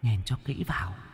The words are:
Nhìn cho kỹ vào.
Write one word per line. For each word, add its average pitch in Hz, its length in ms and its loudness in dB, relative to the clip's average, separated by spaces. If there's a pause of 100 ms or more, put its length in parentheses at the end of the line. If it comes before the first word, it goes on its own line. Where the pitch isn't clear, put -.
Nhìn 110 220 6
cho 131 200 0
kỹ 139 200 -2
vào. - 300 -2 (200)